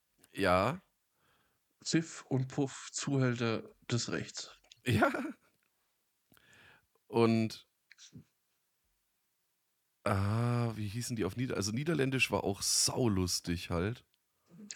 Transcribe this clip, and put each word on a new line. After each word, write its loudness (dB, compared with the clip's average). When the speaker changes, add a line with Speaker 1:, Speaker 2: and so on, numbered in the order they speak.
Speaker 1:
Ja. 2
Speaker 2:
Ziff -4
und 0
Puff, -4
Zuhälter 0
des 0
Rechts. -8
Speaker 1:
Ja. 4
Und, 2
ah, 2
wie -4
hießen -6
die 0
auf -2
Nieder-, -4
also -2
Niederländisch 0
war 2
auch -2
saulustig 0
halt. -2